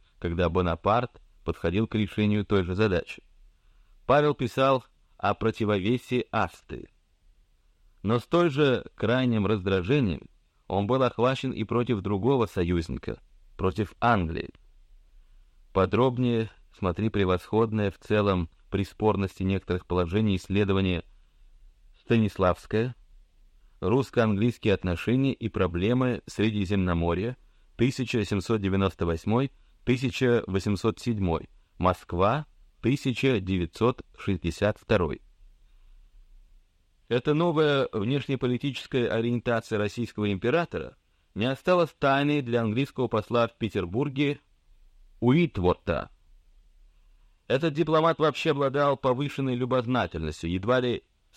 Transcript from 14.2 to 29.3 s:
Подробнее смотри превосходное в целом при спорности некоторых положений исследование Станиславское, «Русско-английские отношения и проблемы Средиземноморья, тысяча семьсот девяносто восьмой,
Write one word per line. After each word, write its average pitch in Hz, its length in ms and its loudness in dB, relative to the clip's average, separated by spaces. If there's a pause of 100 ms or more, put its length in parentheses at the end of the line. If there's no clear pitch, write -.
Подробнее 117 760 2 (260)
смотри 98 340 -2
превосходное 104 840 0
в - 60 -20
целом 101 520 0 (200)
при 98 120 0
спорности 98 640 0
некоторых 92 420 -2
положений 90 500 0
исследование 95 680 0 (960)
Станиславское, 107 960 0 (840)
«Русско-английские 113 960 2
отношения 117 580 0
и 113 160 -6
проблемы 98 800 0
Средиземноморья, 95 1080 0 (400)
тысяча 120 480 0
семьсот 107 360 -2
девяносто 95 460 0
восьмой, 107 460 -2 (320)